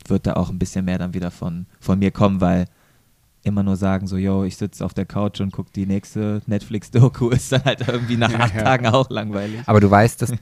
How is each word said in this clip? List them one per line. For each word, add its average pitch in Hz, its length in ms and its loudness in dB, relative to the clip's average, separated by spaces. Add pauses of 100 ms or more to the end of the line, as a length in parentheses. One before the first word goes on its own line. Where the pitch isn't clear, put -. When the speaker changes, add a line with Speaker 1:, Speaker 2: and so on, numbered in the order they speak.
Speaker 1:
wird 95 200 0
da - 100 -2
auch 90 120 0
ein 92 100 -8
bisschen 92 280 -4
mehr 92 100 -2
dann 87 160 -6
wieder 87 180 -6
von, 90 360 -8 (120)
von 95 200 0
mir 98 120 2
kommen, 98 300 2
weil 90 240 2 (800)
immer 101 180 0
nur 95 140 0
sagen, 95 320 -2
so, 95 100 -4
yo, 95 260 0
ich 92 140 -6
sitze 98 260 -8
auf 90 80 -6
der 95 140 -4
Couch 101 340 -4
und 196 120 -4
guck - 200 -12
die 98 140 -4
nächste 104 600 -4
Netflix-Doku, 117 840 2
<laughs> - 20 2
ist - 220 -2
dann - 120 2
halt 120 220 -2
irgendwie 120 300 -2
nach 113 140 2
Speaker 2:
Ja, 117 100 -2
Speaker 1:
acht 113 140 0
Speaker 2:
ja. 110 80 -2
Speaker 1:
Tagen 120 260 2
auch 127 220 2
langweilig. 107 540 -6
Speaker 3:
Aber 104 160 6
du 101 100 6
weißt, 104 300 6
dass 123 220 -2